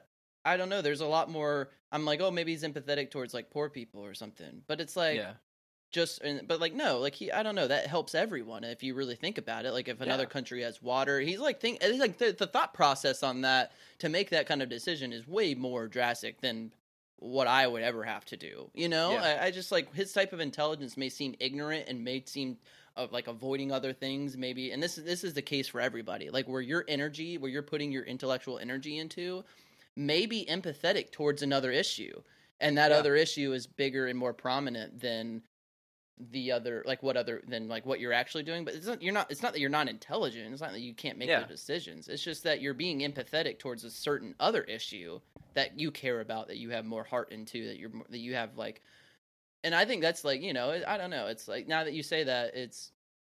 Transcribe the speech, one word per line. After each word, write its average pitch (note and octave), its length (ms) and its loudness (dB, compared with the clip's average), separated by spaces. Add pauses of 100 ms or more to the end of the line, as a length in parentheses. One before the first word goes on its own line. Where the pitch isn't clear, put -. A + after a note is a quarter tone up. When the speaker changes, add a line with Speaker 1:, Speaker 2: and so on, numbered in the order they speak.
(460)
Speaker 1:
I F3 100 4
don't F#3 140 0
know. G3 120 2
There's D3 200 2
a D#3 60 0
lot D#3 220 4
more. D3 420 0 (200)
I'm D3+ 140 0
like, D3+ 160 2
"Oh, F#3+ 100 4
maybe E3 220 0
he's D3+ 100 -4
empathetic C#3+ 480 -2
towards, B2+ 220 -6
like, A#2 160 -8
poor D3 200 -2
people A#2 360 -12
or G2 80 -12
something." E2 540 -14
But D#3 120 -2
it's - 160 -8
like, D#3+ 220 4
Speaker 2:
Yeah. G#2 160 -4 (580)
Speaker 1:
Just, E3+ 300 2
and, C#3+ 260 -2
but, E3 120 2
like, E3+ 140 0
no, A#3+ 260 2
like, C#3+ 160 0
he, - 160 -6
I G#3+ 120 2
don't G#3+ 120 -2
know, D#3 120 2
that C#3 200 2
helps D#3 280 0
everyone A#2+ 480 -2
if A#2+ 200 -8
you C3 100 -2
really B2+ 220 -2
think F#3+ 220 -4
about A2+ 280 -4
it. B2+ 60 0
Like, B2 160 -2
if B2 140 -6
another C3 240 2
Speaker 2:
Yeah. - 20 -2
Speaker 1:
country B2+ 340 -6
has A#2 200 -4
water, C3+ 380 4
he's, F3 200 0
like, C#4 200 2
think-, A3+ 220 0
it's A3 180 6
like, A3+ 200 4
the, A#3 120 6
the F3+ 160 0
thought - 260 2
process C#3 500 6
on C3 180 0
that C3 300 4 (280)
to E3 100 -2
make F#3+ 200 2
that D#3 160 4
kind C#3+ 160 2
of B2 80 -2
decision C3 440 -2
is A#2 140 -10
way F3 280 2
more B2 320 -2
drastic A#2+ 540 0
than A2+ 320 -2 (440)
what B2+ 300 2
I C3 200 8
would A#2 140 0
ever A2+ 220 0
have G#2 220 -4
to - 120 -10
do, - 360 -12
you E3+ 140 0
know? E3 260 4
Speaker 2:
Yeah. A3 100 2
Speaker 1:
I, D3+ 240 4
I F#3 40 4
just, F3+ 200 -8
like, E3+ 220 2
his G3 200 -2
type G3 180 4
of F3 80 -6
intelligence D3+ 560 -2
may C3 140 -2
seem C3+ 300 -4
ignorant D3 500 -2
and A#2+ 140 -6
may B2+ 220 -2
seem, C3 340 -6 (360)
uh, B2 160 -4
like, A#2+ 160 -4
avoiding C3+ 440 -2
other C3 200 0
things, C3+ 460 -4
maybe, B2+ 340 -4
and C3+ 120 -4
this F3 140 -2
is, D#3 80 -12
this F3+ 180 -2
is E3+ 100 -4
the C#3 80 -2
case C#3 260 -2
for A#2+ 140 -4
everybody, G#2+ 480 -2
like, B2 180 0
where C3 140 -2
your D#3 260 0
energy, D3+ 500 -2
where C3+ 140 -4
you're C#3+ 120 -2
putting D3 280 -4
your C3+ 120 -2
intellectual C3 560 -2
energy C3+ 400 -6
into, F3+ 440 -6 (520)
may D3+ 320 4
be A3 180 -2
empathetic E3+ 640 0
towards D3 300 2
another C#3 300 2
issue, - 500 0 (380)
and D3 180 4
that D3 140 8
Speaker 2:
Yeah. D3 80 12
Speaker 1:
other C#3+ 160 6
issue D3 380 4
is B2 140 -4
bigger C3+ 400 0
and B2+ 120 -2
more B2 140 0
prominent B2 680 -2
than A2+ 440 -2 (760)
the B2+ 320 -4
other, A#2+ 340 0
like, C3 180 -2
what C3 140 2
other, A#2 300 0
than, A2+ 220 -4
like, A2+ 160 -4
what B2+ 160 0
you're A#2+ 120 2
actually B2 300 2
doing. E3 220 -4
But C3 100 -4
it's E3 120 -8
not, A#3 140 -4
you're F#3 120 0
not, G#3 180 0
it's C#3+ 100 -6
not D3 120 0
that D3+ 80 -2
you're C3+ 80 4
not D3 200 4
intelligent. A#2 640 -4
It's C#3+ 80 -10
not C3+ 120 -6
that A2 80 -8
you A#2+ 120 -10
can't C3 240 -8
make C3 120 -2
Speaker 2:
Yeah. D3 100 6
Speaker 1:
the - 60 0
decisions. E2+ 640 -8
It's C#3+ 140 -6
just D#3+ 200 -6
that D3+ 180 2
you're C#3 120 -2
being D3+ 260 -2
empathetic C#3+ 600 -2
towards A#2+ 260 -8
a A2+ 60 -12
certain C3 480 -2
other G3 240 4
issue F#2 580 -8 (340)
that C#3 240 0
you D3+ 120 0
care B2 300 -2
about, A2 280 -6
that G#2 80 -8
you A#2 140 -8
have A2+ 140 -4
more A2 200 -6
heart - 260 -2
into, A2 360 -8
that G#2+ 120 -8
you're A2 100 -10
more, A2 200 -12
that A#2+ 100 -10
you B2 160 -6
have, A#2 220 -4
like, A2 240 -8 (840)
and E3 120 2
I F#3+ 100 8
think A3 160 0
that's, E3 240 2
like, C#3 160 2
you F3+ 120 -2
know, C#3 340 0
I G#3 100 0
don't F3+ 140 -6
know. A#2+ 160 -2
It's A2+ 200 -8
like, G#2+ 200 -4
now D#3+ 180 2
that D3+ 80 -4
you D3+ 100 -4
say D#3+ 220 0
that, B2 300 0
it's, - 360 -10 (320)